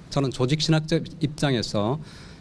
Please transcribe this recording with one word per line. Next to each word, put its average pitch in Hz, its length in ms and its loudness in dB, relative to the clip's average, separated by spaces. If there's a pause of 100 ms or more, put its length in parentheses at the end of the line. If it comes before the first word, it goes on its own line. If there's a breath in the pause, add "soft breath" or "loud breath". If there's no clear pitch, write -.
저는 139 220 0
조직신학적 156 920 2
입장에서 120 760 0 (440 loud breath)